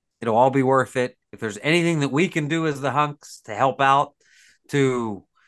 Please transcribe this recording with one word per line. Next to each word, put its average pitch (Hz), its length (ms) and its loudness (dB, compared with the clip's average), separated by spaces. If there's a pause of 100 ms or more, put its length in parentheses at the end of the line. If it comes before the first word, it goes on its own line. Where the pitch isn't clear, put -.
(220)
it'll 113 160 0
all 131 140 6
be 135 120 2
worth 131 320 0
it. 127 220 -4 (140)
If - 80 -20
there's 104 220 -8
anything 165 380 0
that 139 120 0
we 156 180 0
can 151 180 -4
do 165 180 -2
as 143 140 -4
the 135 120 -4
Hunks 147 540 -4
to 110 80 -12
help 127 280 0
out, 139 320 2 (560)
to 123 560 -2 (220)